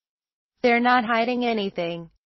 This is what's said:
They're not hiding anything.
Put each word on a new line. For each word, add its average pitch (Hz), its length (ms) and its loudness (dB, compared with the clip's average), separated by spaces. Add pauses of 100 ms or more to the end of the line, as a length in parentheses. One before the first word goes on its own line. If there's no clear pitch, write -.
(640)
They're 240 180 4
not 247 240 2
hiding 240 400 -2
anything. 180 640 -4 (160)